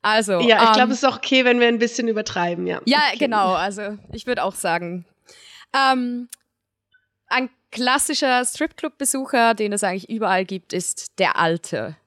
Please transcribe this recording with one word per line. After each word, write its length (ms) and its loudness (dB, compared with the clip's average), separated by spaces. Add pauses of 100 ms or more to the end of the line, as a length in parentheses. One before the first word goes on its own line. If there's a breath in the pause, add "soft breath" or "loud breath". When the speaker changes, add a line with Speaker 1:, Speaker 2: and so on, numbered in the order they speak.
Speaker 1:
Also, 380 0
Speaker 2:
Ja, 240 6
ich 80 6
glaub, 160 6
Speaker 1:
ähm, 40 -2
Speaker 2:
es 80 -4
ist 60 -2
auch 120 2
okay, 280 2
wenn 140 4
wir 80 4
ein 120 2
bisschen 280 -2
übertreiben, 580 -4
ja. 200 -4
Speaker 1:
Ja, 140 2 (100)
Speaker 2:
Okay. 160 -4
Speaker 1:
genau, 280 0
also 460 -4 (140)
ich 120 -14
würd 140 -4
auch 160 -4
sagen, 500 -4 (720 loud breath)
ähm, 540 0 (1000)
ein 220 -2 (200)
klassischer 760 0
Stripclub-Besucher, 1080 0
den 200 -2
es 100 -2
eigentlich 260 -4
überall 360 0
gibt, 260 -10
ist 480 -8
der 180 2
Alte. 680 -2